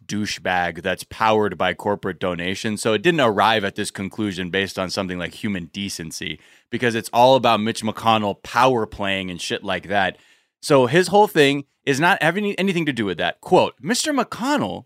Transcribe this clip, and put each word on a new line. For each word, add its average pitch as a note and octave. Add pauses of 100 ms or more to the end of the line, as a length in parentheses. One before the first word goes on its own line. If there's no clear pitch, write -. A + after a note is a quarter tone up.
douchebag F2+
that's F#2
powered G#2+
by F2+
corporate G2+
donations. F#2+
So A2+
it G#2
didn't E3+
arrive G#2+
at G2
this G2+
conclusion F#2+
based F#2+
on F#2
something F#2
like E2+
human G2
decency, E2+ (320)
because A#2
it's A2+
all B2
about A#2
Mitch A2
McConnell G#2+
power A#2+
playing F#2+
and E2+
shit -
like F2+
that. F#2+ (440)
So C3+
his E3+
whole G#3
thing C#3+ (200)
is C3+
not F3
having E3+
any-, G3+
anything F3
to C#3+
do A2+
with F2+
that. F2
Quote, C3+
"Mister A#3+
McConnell A3